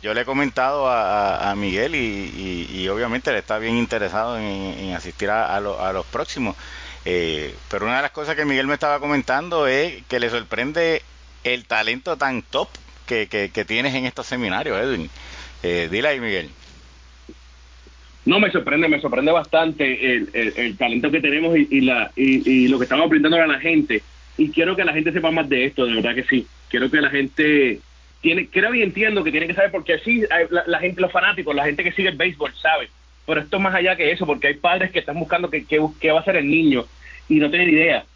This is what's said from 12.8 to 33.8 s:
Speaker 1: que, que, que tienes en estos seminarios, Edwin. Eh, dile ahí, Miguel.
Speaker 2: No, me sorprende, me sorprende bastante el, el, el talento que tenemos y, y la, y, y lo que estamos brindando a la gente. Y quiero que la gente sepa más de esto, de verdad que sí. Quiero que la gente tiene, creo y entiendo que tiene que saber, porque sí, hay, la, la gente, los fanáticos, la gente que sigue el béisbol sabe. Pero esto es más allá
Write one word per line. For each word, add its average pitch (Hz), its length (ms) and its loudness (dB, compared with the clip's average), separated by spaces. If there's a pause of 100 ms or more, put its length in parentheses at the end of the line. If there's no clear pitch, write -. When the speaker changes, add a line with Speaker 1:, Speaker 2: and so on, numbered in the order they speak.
Speaker 1:
que, 110 220 -2
que, 101 220 -2
que 107 160 -4
tienes 127 300 -2
en 131 100 -2
estos 120 200 -8
seminarios, 120 520 -2
Edwin. 104 320 -2 (540)
Eh, 87 280 0
dile 117 180 0
ahí, 139 100 -2
Miguel. 98 300 -4 (1800)
Speaker 2:
No, 190 140 4
me 208 120 2
sorprende, 160 360 0
me 151 140 2
sorprende 135 300 0
bastante 147 840 2
el, 104 180 -2
el, 113 220 0
el 120 220 -4
talento 120 320 0
que 151 100 2
tenemos 160 380 2
y, 143 140 4
y 139 100 4
la, 123 340 2
y, 135 340 2
y 127 180 6
lo 135 100 4
que 123 60 2
estamos 147 260 2
brindando 156 280 4
a 160 100 6
la 139 120 0
gente. 151 440 2 (340)
Y 156 140 2
quiero 170 240 2
que 185 100 0
la 180 80 0
gente 156 180 0
sepa 160 200 0
más 160 180 0
de 131 160 2
esto, 135 200 0
de 117 100 0
verdad 113 180 0
que 123 100 -4
sí. 123 240 -2 (220)
Quiero 135 220 -2
que 151 100 2
la - 80 2
gente 139 680 2 (420)
tiene, 170 260 0
creo 214 280 0
y 233 80 2
entiendo 196 400 0
que 156 80 -2
tiene 156 160 -2
que 180 80 -4
saber, 196 160 2
porque 165 280 -2
sí, 233 300 0
hay, 170 220 2
la, 170 160 0
la 170 120 0
gente, 180 220 -2
los 180 100 2
fanáticos, 180 440 0
la 143 80 0
gente 147 200 -2
que 175 100 0
sigue 190 160 0
el 156 80 -4
béisbol 151 360 -2
sabe. 156 360 0 (360)
Pero 156 160 0
esto 151 160 -4
es 190 60 0
más 190 100 2
allá 185 220 2